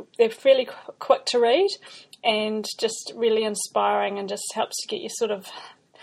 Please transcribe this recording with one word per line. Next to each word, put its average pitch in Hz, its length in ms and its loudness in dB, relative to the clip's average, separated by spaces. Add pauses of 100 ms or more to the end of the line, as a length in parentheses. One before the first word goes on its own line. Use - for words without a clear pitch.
(200)
they're 226 100 6
fairly 262 360 4
qu-, - 340 -16
quick - 260 2
to 247 140 0
read 277 300 4 (540)
and 214 420 0 (140)
just - 360 -4
really 226 300 2
inspiring, 202 760 -2
and 196 100 -8
just - 240 -8
helps - 300 -4
to - 40 -16
get - 140 -8
you 220 80 -8
sort 214 220 -4
of 196 160 -8 (560)